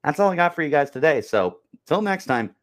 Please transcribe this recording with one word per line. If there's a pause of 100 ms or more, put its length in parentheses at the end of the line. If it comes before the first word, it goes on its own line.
That's
all
I
got
for
you
guys
today.
So (260)
till
next
time